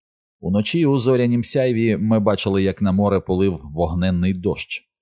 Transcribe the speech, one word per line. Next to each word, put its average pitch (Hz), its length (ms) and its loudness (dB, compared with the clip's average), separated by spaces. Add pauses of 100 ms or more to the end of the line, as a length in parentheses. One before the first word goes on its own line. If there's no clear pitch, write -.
(400)
Уночі 104 460 0
у 139 120 2
зорянім 120 460 2
сяйві 117 520 0
ми 110 240 2
бачили, 101 420 0
як 98 200 -2
на 98 100 2
море 98 280 2
полив 92 420 0
вогненний 87 720 -2
дощ. - 560 -6 (120)